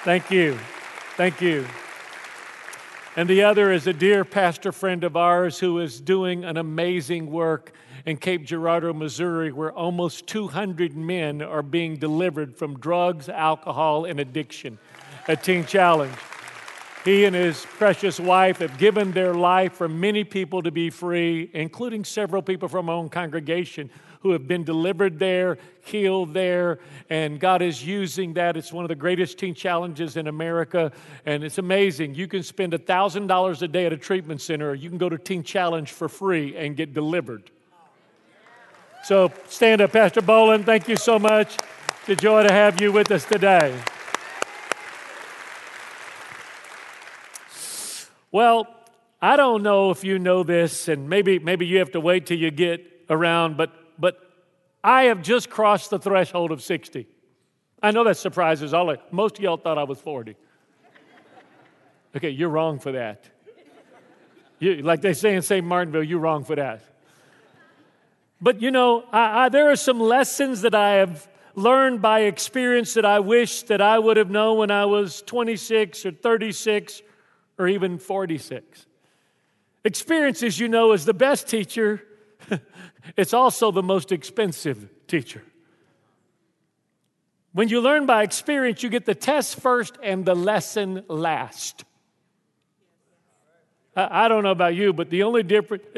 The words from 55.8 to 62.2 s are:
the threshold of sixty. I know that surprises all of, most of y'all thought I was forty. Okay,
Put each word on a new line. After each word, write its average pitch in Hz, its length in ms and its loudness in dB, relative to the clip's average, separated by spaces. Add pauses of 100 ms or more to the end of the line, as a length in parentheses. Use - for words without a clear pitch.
the 202 80 -2
threshold 180 520 0
of 143 120 -8
sixty. 147 420 -8 (800)
I 214 80 4
know 226 140 2
that 196 120 2
surprises 156 560 -2
all 175 160 0
of, 139 80 -4 (140)
most 196 260 -2
of 196 60 -12
y'all 175 140 0
thought 160 200 -4
I 147 60 -2
was 135 160 -8
forty. 113 360 -12 (1800)
Okay, 156 140 -6